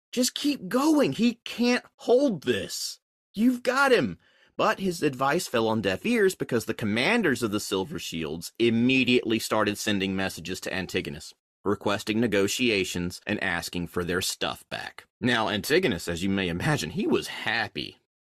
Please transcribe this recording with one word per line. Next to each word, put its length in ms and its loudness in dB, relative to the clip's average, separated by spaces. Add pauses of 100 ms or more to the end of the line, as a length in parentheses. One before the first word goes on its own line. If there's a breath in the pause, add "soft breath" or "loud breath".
(120)
Just 220 0
keep 340 -4
going. 440 4
He 220 2 (100)
can't 400 0 (120)
hold 460 2
this. 560 -4 (340)
You've 300 2
got 300 2
him. 260 2 (380 soft breath)
But 240 2
his 240 -2
advice 420 0
fell 220 2
on 140 2
deaf 220 0
ears 300 4
because 320 -2
the 80 -4
commanders 720 0
of 80 -2
the 80 0
Silver 400 -4
Shields 580 -8
immediately 800 4
started 400 0
sending 380 0
messages 440 -6
to 140 -6
Antigonus, 580 -6 (320)
requesting 560 0
negotiations 1080 0
and 160 -2
asking 440 -4
for 180 -4
their 160 -2
stuff 480 -4
back. 360 -10 (160)
Now, 280 2
Antigonus, 600 0
as 160 -4
you 40 0
may 200 0
imagine, 420 -2
he 160 -4
was 220 0
happy 720 -6 (280)